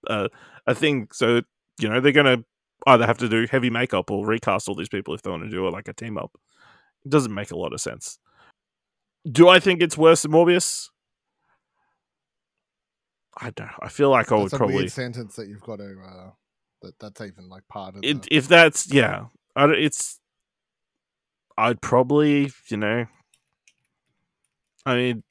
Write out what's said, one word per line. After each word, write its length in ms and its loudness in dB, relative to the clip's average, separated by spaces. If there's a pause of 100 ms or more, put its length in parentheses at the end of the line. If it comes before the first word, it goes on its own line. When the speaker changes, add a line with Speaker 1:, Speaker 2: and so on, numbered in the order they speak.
Speaker 1:
a, 220 -4 (380)
a 80 2
thing. 360 -2
So, 300 0 (380)
you 100 -4
know, 120 0
they're 100 4
gonna 320 4 (440)
either 200 8
have 120 2
to 100 -2
do 200 0
heavy 220 -2
makeup 400 -4
or 140 -4
recast 440 -4
all 60 -6
these 140 -10
people 260 -8
if 80 -14
they 80 -10
wanna 180 -10
do 180 -4
it, 40 -2
like, 160 -12
a 60 -14
team 240 -12
up. 200 -12 (680)
It 60 -16
doesn't 240 0
make 180 -10
a 60 -10
lot 160 -8
of 80 -10
sense. 380 -12 (1080)
Do 200 6
I 100 8
think 220 0
it's 160 -2
worse 240 6
than 100 -6
Morbius? 580 2 (2500)
I 140 -14
don't 160 -16
know. 140 -20
I 80 -12
feel 200 2
like 220 2
I 60 2
Speaker 2:
That's 60 2
Speaker 1:
would 100 -4
Speaker 2:
a 40 -6
Speaker 1:
probably 200 0
Speaker 2:
weird 140 -4
sentence 440 -12
that 120 -16
you've 140 -20
got 160 -14
to, 180 -18 (100)
uh, 240 -20 (520)
that, 180 -20
that's 220 -20
even, 280 -20
like, 180 -20
part 280 -16
of 80 -16
Speaker 1:
It, 200 -4
Speaker 2:
the 120 -4
Speaker 1:
if 120 0
that's, 440 4
yeah. 340 2 (300)
I 120 2
don't, 120 2
it's, 400 -4 (1400)
I'd 240 0
probably, 680 2 (160)
you 100 -6
know, 280 -2 (1800)
I 100 0
mean 360 -2